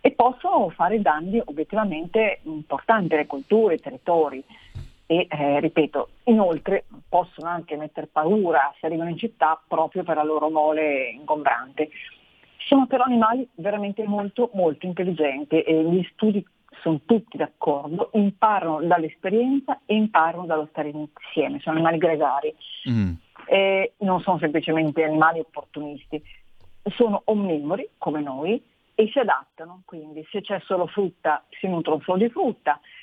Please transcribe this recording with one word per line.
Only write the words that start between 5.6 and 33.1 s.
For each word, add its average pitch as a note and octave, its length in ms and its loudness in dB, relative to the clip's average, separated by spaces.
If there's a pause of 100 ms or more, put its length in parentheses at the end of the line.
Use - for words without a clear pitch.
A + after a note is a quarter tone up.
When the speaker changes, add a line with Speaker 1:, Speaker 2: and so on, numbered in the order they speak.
Speaker 1:
ripeto, D3+ 480 0 (160)
inoltre G3 600 2 (240)
possono E3+ 400 -2
anche E3+ 280 -6
mettere D3+ 320 -10
paura D#3+ 680 2
se - 80 -6
arrivano E3 240 -4
in E3 60 -6
città D#3+ 500 0
proprio D#3+ 360 -2
per E3+ 140 -2
la D3+ 80 2
loro D3+ 260 0
mole D3+ 600 0
ingombrante. C#3 760 -2 (720)
Sono C4+ 280 4
però - 180 0
animali A#3+ 500 2
veramente G3+ 500 -4
molto, G#3 480 -2
molto F3 340 0
intelligenti D#3 760 0
e D#3+ 220 2
gli F3 280 2
studi G#3 340 0 (360)
sono D#3+ 220 0
tutti - 320 2
d'accordo, D3 800 -2
imparano G3 680 2
dall'esperienza G3 1000 0
e G#3+ 100 0
imparano F3 520 2
dallo D#3 240 -2
stare D3+ 180 -6
insieme, D3 720 -4
sono D#3+ 160 -2
animali E3 220 2
gregari. D3+ 560 2 (340)
Speaker 2:
Mm. G#2 240 0 (340)
Speaker 1:
Eh, G3 520 2
non F#3 220 0
sono F3 180 0
semplicemente D#3 640 0
animali D#3+ 380 2
opportunisti, D3 840 -12 (720)
sono G#3+ 300 0
onnivori G3 600 -4 (120)
come D3+ 220 -6
noi D3 420 -6 (320)
e G#3+ 180 2
si C#4+ 60 0
adattano, F3 680 -4
quindi D#3 460 -16
se G3+ 100 -6
c'è F#3+ 240 -6
solo F3+ 220 -2
frutta E3+ 580 -2 (140)
si - 80 -6
nutrono E3 360 -2
solo F#3 160 0
di A#3 120 2
frutta A3+ 480 -2 (240)